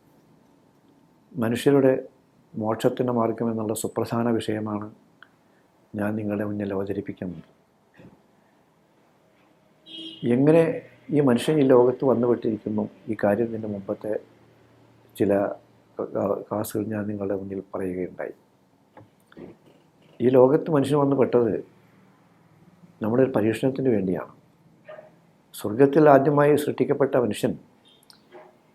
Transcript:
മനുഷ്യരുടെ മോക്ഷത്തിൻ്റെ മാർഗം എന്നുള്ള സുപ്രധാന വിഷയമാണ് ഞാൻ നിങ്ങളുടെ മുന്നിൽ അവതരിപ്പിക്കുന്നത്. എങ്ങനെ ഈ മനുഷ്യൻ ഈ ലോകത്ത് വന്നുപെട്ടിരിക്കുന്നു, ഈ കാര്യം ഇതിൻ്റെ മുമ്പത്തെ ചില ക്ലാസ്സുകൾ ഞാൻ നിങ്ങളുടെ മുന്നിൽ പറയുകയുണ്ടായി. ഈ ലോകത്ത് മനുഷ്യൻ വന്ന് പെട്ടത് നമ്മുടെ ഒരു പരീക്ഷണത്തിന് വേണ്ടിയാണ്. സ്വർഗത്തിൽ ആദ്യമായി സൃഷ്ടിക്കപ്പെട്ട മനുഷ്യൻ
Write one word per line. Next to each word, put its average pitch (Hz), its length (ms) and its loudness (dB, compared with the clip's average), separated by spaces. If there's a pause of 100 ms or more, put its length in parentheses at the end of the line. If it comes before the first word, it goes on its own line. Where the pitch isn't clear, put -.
(1400)
മനുഷ്യരുടെ 131 500 4 (720)
മോക്ഷത്തിൻ്റെ 123 560 -2
മാർഗം 113 320 -2
എന്നുള്ള 110 320 -4
സുപ്രധാന 117 520 -4
വിഷയമാണ് 107 520 -6 (1120)
ഞാൻ 104 200 -2
നിങ്ങളുടെ 104 300 -4
മുന്നിൽ 104 260 -6
അവതരിപ്പിക്കുന്നത്. 95 720 -8 (3000)
എങ്ങനെ 156 280 4 (520)
ഈ 147 140 2
മനുഷ്യൻ 123 340 0
ഈ - 100 2
ലോകത്ത് 123 380 4
വന്നുപെട്ടിരിക്കുന്നു, 113 720 -2 (280)
ഈ 104 100 -10
കാര്യം 107 280 2
ഇതിൻ്റെ 110 240 -8
മുമ്പത്തെ 104 380 -8 (1080)
ചില 101 180 2 (1120)
ക്ലാസ്സുകൾ 104 440 -4
ഞാൻ 104 100 -4 (100)
നിങ്ങളുടെ 101 280 -4
മുന്നിൽ 98 220 -8 (100)
പറയുകയുണ്ടായി. 90 600 -6 (1900)
ഈ 123 120 6
ലോകത്ത് 131 400 4
മനുഷ്യൻ 143 280 0
വന്ന് 139 160 0
പെട്ടത് 117 300 2 (1500)
നമ്മുടെ 113 220 0
ഒരു 127 100 0
പരീക്ഷണത്തിന് 131 640 0
വേണ്ടിയാണ്. 92 360 -2 (1300)
സ്വർഗത്തിൽ 139 460 4 (100)
ആദ്യമായി 147 480 4
സൃഷ്ടിക്കപ്പെട്ട 131 520 0 (100)
മനുഷ്യൻ 107 280 -2 (1200)